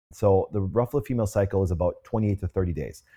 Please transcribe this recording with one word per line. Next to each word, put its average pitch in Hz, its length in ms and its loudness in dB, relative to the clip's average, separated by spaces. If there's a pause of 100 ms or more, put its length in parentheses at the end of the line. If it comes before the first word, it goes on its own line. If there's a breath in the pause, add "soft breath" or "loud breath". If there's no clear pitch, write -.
(120)
so 95 400 4
the 101 80 -2
roughly 113 460 0
female 117 200 0
cycle 98 360 0
is 90 80 2
about 87 340 -2
twenty-eight 104 360 0
to 92 80 -4
thirty 92 240 -2
days. 71 300 -8 (140)